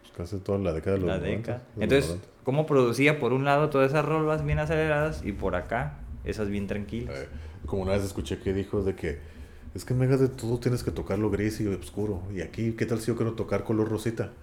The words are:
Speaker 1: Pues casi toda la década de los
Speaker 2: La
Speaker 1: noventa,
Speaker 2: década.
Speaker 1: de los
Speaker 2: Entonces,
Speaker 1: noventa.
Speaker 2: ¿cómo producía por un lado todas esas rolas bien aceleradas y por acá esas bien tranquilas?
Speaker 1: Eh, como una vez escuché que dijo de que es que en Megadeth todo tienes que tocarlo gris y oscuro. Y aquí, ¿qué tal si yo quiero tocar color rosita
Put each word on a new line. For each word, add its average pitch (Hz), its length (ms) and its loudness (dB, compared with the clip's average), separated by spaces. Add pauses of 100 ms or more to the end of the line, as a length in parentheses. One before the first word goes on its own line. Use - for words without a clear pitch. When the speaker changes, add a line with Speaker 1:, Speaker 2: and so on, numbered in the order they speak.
Speaker 1:
Pues - 120 -20
casi 92 300 -8
toda 101 140 0
la 92 160 0
década 95 240 0
de 95 60 0
los 85 60 2
Speaker 2:
La 92 100 0
Speaker 1:
noventa, 98 180 -2 (160)
Speaker 2:
década. - 60 -4
Speaker 1:
de - 40 -16 (120)
los 107 80 -2
Speaker 2:
Entonces, 131 260 4
Speaker 1:
noventa. 90 180 -6 (160)
Speaker 2:
¿cómo 147 220 2
producía 139 540 4
por 120 140 2
un 135 100 2
lado 143 260 4
todas 135 200 4
esas 147 160 2
rolas 156 400 0
bien 151 140 2
aceleradas 156 680 0
y 101 80 -2
por 95 220 -2
acá 120 420 -2 (260)
esas 101 260 -2
bien 101 180 -2
tranquilas? 104 500 -4
Speaker 1:
Eh, 69 100 -8 (380)
como 98 160 -2
una 92 120 0
vez 101 100 2
escuché 95 360 -4
que 98 140 0
dijo 98 300 0
de 92 120 2
que 78 240 -4 (560)
es 92 80 -8
que 127 100 -2
en 127 60 4
Megadeth 131 380 4
todo 117 220 -2
tienes 123 240 2
que 113 80 0
tocarlo 101 380 0
gris 104 300 0
y 107 80 0
oscuro. 98 560 -2 (100)
Y 90 80 -4
aquí, 113 320 -2
¿qué 113 120 0
tal 113 140 0
si - 80 -4
yo 117 100 0
quiero 113 160 0
tocar 101 320 -2
color 110 240 2
rosita 107 420 -2 (120)